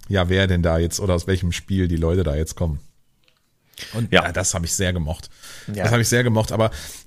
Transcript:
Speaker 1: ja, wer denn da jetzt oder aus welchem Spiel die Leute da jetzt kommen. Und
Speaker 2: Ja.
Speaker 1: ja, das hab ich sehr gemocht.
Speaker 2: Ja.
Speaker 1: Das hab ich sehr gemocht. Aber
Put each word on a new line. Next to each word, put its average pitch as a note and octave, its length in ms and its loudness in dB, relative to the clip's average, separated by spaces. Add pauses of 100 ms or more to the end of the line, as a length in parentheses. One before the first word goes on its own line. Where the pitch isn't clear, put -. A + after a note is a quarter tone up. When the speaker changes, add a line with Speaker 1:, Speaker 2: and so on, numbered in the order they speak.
Speaker 1:
ja, F#2 200 2
wer F#2+ 180 4
denn F2+ 160 2
da E2 160 2
jetzt E2+ 220 0
oder F#2+ 140 0
aus E2+ 120 -2
welchem F#2 240 0
Spiel F#2 380 0
die E2+ 80 0
Leute E2 260 2
da D2 140 0
jetzt D#2 180 -4
kommen. D#2 240 -2 (1120)
Und A2+ 200 -2
Speaker 2:
Ja. F2 120 6
Speaker 1:
ja, E2+ 80 -2
das F#2 220 -2
hab E2+ 100 -2
ich E2 80 -4
sehr F#2 200 0
gemocht. D#2+ 380 -4 (420)
Speaker 2:
Ja. G2+ 120 -2
Speaker 1:
Das G#2+ 80 2
hab A#2+ 80 4
ich A2 80 2
sehr A#2+ 160 4
gemocht. A2 280 2
Aber A2 180 2 (360)